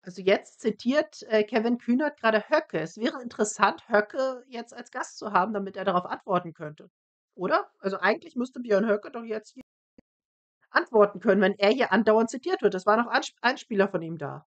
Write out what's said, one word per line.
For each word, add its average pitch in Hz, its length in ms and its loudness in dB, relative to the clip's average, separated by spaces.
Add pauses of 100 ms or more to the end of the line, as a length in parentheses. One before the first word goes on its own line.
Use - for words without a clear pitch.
Also 185 160 -14
jetzt 185 400 0
zitiert, 247 680 -2
äh, 214 140 4
Kevin 233 360 0
Kühnert 285 400 -2
gerade 220 280 2
Höcke. 302 320 0
Es 160 180 -8
wäre 247 260 -4
interessant, 226 680 0
Höcke 247 580 0
jetzt 240 240 -14
als 240 200 -18
Gast - 260 -10
zu 208 140 -10
haben, 185 200 0
damit 196 260 -6
er 190 60 -8
darauf 180 220 0
antworten 175 480 -4
könnte. 151 380 -14 (440)
Oder? 277 300 0 (140)
Also 190 200 -6
eigentlich 202 360 -2
müsste 254 240 -6
Björn 220 280 0
Höcke 254 220 -2
doch 233 140 -12
jetzt 220 300 -10
hier 262 100 -20 (1040)
antworten 208 500 2
können, 202 220 4
wenn 190 160 4
er 202 140 4
hier 254 200 0
andauernd 220 380 4
zitiert 349 320 -4
wird. 190 140 2
Es 185 100 -6
war 214 120 4
noch 233 100 0
Ansp-, 233 340 -2
Einspieler 233 460 0
von 180 160 -6
ihm 165 160 -8
da. 139 300 -10